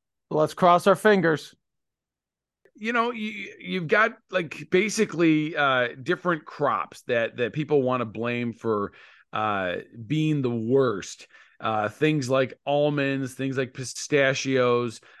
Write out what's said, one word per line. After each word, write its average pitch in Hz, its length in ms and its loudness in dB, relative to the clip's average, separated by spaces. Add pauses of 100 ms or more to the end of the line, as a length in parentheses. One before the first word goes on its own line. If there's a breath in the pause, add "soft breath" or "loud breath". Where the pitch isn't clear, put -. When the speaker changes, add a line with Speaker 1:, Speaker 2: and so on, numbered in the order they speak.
(300)
Speaker 1:
Let's 151 240 0
cross 175 320 4
our 190 120 6
fingers. 175 580 2 (1200)
Speaker 2:
You 226 180 -6
know, 240 180 0
you, 214 480 -8
you've 180 280 -4
got, 214 300 2 (120)
like, 165 400 -6
basically, 170 880 2
uh, 131 340 2 (120)
different 170 440 -2
crops - 640 -2
that, 117 300 0
that 117 160 -2
people 147 280 0
wanna 127 240 0
blame 117 480 -4
for, 104 380 -4 (400 loud breath)
uh, 101 440 -2 (320)
being 156 340 0
the 127 80 -2
worst. 117 800 -2 (320 soft breath)
Uh, 107 300 -2
things 151 400 0
like 131 240 0 (120)
almonds, 139 680 -2
things 135 240 -6
like 127 160 -4
pistachios. 127 1300 0 (180 soft breath)